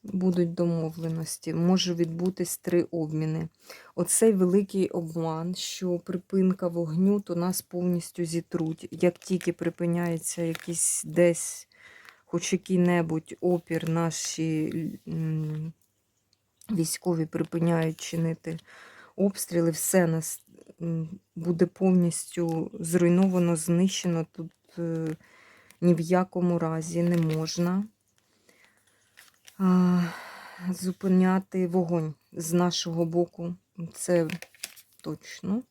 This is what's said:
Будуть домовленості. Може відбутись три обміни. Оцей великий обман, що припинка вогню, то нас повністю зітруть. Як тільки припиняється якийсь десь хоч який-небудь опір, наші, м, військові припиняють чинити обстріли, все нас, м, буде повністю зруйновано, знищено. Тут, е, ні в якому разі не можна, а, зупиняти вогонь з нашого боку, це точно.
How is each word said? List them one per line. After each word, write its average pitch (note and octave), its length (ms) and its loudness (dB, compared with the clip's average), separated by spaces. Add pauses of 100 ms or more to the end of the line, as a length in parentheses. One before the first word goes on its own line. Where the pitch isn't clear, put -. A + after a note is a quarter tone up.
Будуть F3+ 500 0
домовленості. E3 1000 -4
Може F3+ 400 2
відбутись E3+ 640 -2
три F3 260 2
обміни. D#3+ 640 -2 (480)
Оцей A3+ 360 4
великий F#3+ 580 2
обман, E3 680 -4
що F3 440 -4
припинка F#3 680 0
вогню, E3+ 520 2
то F3 160 -6
нас F3+ 260 -2
повністю F3 640 -2
зітруть. D#3+ 680 -4
Як E3+ 260 2
тільки F3 360 -2
припиняється E3+ 880 -4
якийсь - 640 -4
десь E3+ 600 2 (580)
хоч - 280 -2
який-небудь F3 880 0
опір, E3 480 0
наші, D#3+ 840 -2 (360)
м, D#3 680 -6 (960)
військові E3 540 -2
припиняють E3 760 -2
чинити E3 580 -4 (560)
обстріли, E3+ 560 0
все E3+ 360 2
нас, D#3+ 360 -4 (380)
м, E3 280 -4 (260)
буде E3+ 300 2
повністю F3 1080 0
зруйновано, F3 800 4
знищено. E3+ 760 0
Тут, E3 200 -12 (260)
е, E3 300 -4 (720)
ні F3 120 6
в D#3+ 80 2
якому F3 580 2
разі E3 440 -2
не F3 140 2
можна, E3 680 0 (1700)
а, F3+ 440 4 (680)
зупиняти F#3 1000 2
вогонь E3+ 460 0 (200)
з E3 200 -6
нашого E3+ 520 2
боку, E3+ 500 -2 (380)
це E3+ 340 0 (760)
точно. F3+ 680 -6